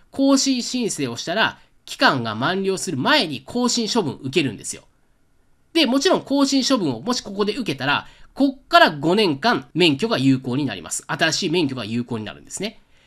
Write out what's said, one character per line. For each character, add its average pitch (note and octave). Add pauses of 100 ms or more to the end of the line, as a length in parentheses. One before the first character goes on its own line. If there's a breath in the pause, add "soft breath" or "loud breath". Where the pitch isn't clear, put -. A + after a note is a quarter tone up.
(100)
更 C4+
新 C4
申 A#3+
請 D3
を A#2
し -
た F3
ら、 F3+ (260 soft breath)
期 -
間 E3+
が A2
満 E3
了 F#3+
す -
る C#3+
前 A3
に C3+
更 B3
新 A#3
処 G#3+
分 B2+
受 -
け D#3+
る A2+
ん -
で -
す -
よ。 - (920)
で、 E4
も B3+
ち F#4+
ろ D#4
ん D#3
更 C#4
新 C4+
処 C4
分 D3+
を A2+
も A3+
し B3
こ G#3
こ G3+
で G3+
受 F#3
け C3+
た B2+
ら、 C3+ (260 soft breath)
こ C4+
っ -
か A3+
ら D4+
五 D#3
年 F#3+
間 C3+
免 D#3
許 A3+
が A3
有 C3
効 B2+
に D3+
な A2
り F2+
ま E2
す。 -
新 D#3+
し G3+
い -
免 E3
許 B2+
が B2
有 A#2
効 A#2
に G#2+
な F2+
る C#2+
ん C#2
で -
す -
ね。 A3 (260 soft breath)